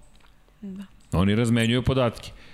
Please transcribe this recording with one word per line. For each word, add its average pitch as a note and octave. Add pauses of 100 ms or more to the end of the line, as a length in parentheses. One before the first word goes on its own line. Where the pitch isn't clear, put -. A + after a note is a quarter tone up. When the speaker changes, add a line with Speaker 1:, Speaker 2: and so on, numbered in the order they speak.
(600)
Speaker 1:
Da. G3 (280)
Speaker 2:
Oni G3
razmenjuju A#2
podatke. B2+ (220)